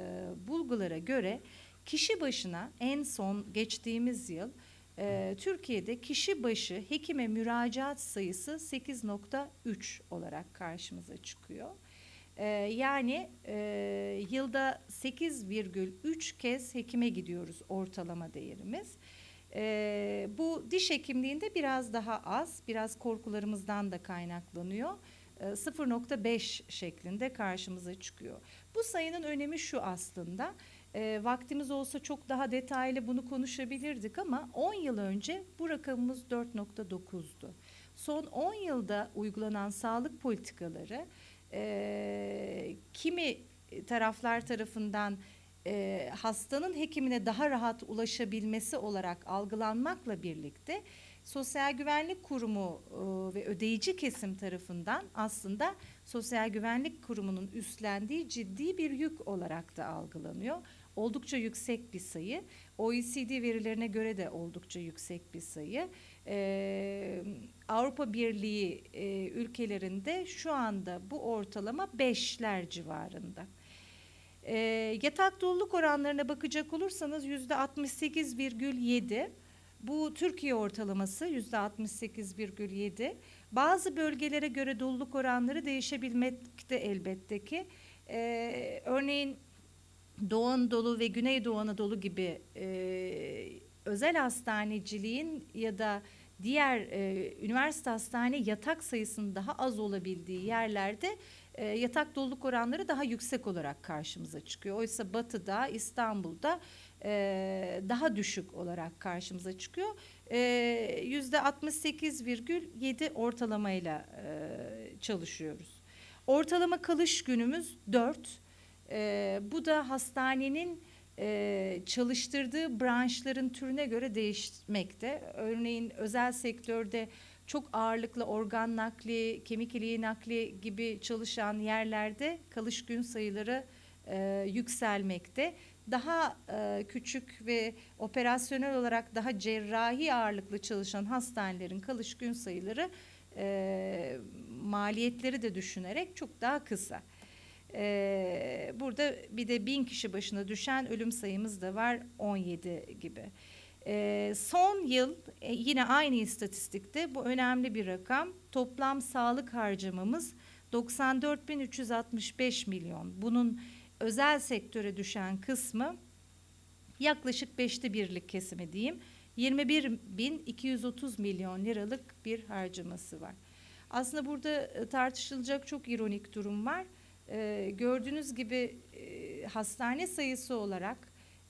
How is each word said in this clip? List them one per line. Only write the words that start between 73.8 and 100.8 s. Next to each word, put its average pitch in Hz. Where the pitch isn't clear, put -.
E, 226
yatak 381
doluluk 359
oranlarına 294
bakacak 302
olursanız 311
yüzde 277
altmış 277
sekiz 302
virgül 262
yedi. 240
Bu 302
Türkiye 320
ortalaması 202
yüzde 233
altmış 208
sekiz 202
virgül 208
yedi. 208
Bazı 320
bölgelere 302
göre 262
doluluk 262
oranları 254
değişebilmekte 254
elbette 196
ki. 359
Ee, 233
örneğin 277
Doğu 226
Anadolu 240
ve 233
Güneydoğu 233
Anadolu 208
gibi, 185
e, 185
özel 269
hastaneciliğin 226
ya 220
da 208
diğer, 262
e, 190
üniversite 262
hastane 240
yatak 233
sayısının 214
daha 196
az 254
olabildiği 185
yerlerde, 220